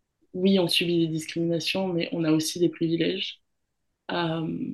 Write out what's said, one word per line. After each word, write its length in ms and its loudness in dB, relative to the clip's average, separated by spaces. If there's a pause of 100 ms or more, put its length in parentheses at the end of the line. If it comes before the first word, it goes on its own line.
(340)
oui, 260 4
on 100 4
subit 300 2
des 80 4
discriminations, 840 -2
mais 240 -2
on 120 -2
a 80 4
aussi 260 0
des 100 4
privilèges. 720 -2 (720)
Euh, 360 -2 (260)